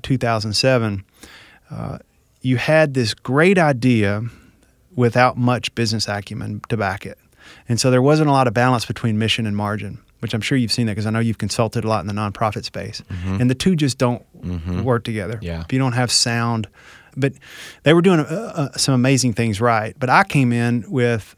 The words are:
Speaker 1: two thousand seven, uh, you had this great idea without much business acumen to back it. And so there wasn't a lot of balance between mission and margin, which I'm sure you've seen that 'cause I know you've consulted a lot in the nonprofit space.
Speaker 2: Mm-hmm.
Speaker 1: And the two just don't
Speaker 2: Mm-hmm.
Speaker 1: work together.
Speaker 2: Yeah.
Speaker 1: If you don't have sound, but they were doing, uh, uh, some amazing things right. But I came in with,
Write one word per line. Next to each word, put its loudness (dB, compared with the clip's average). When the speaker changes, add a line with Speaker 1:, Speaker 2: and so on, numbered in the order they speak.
Speaker 1:
two 0
thousand -2
seven, 2
uh, -10
you 0
had 2
this 0
great 2
idea 2
without 4
much 0
business -2
acumen -8
to -2
back -4
it. -14
And 0
so 2
there 4
wasn't 4
a 4
lot 4
of -2
balance 2
between -2
mission 0
and -4
margin, -6
which -8
I'm -4
sure -2
you've 0
seen 0
that -2
'cause -4
I -2
know 0
you've -2
consulted -2
a -6
lot 0
in -8
the -4
nonprofit -4
space. -12
Speaker 2:
Mm-hmm. -4
Speaker 1:
And 4
the 0
two 2
just 0
don't 0
Speaker 2:
Mm-hmm. -4
Speaker 1:
work 0
together. -8
Speaker 2:
Yeah. -6
Speaker 1:
If -8
you 2
don't 0
have 0
sound, -2
but 0
they 6
were 6
doing, 4
uh, -4
uh, -16
some 0
amazing 2
things -2
right. 0
But -2
I 6
came 2
in 0
with, -2